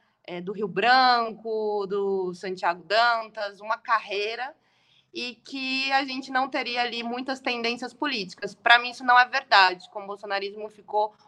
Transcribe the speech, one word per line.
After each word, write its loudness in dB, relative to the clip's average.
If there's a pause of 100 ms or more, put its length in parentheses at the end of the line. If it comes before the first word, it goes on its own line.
(240)
é, -10
do -8
Rio -6
Branco, 2
do -2
Santiago -4
Dantas, 0
uma -4
carreira, -4 (580)
e -8
que -6
a 2
gente -10
não 0
teria -4
ali -4
muitas -6
tendências -6
políticas. -6
Pra 8
mim, -6
isso -14
não 6
é 8
verdade. 4
Com -10
o -14
bolsonarismo -6
ficou -2 (140)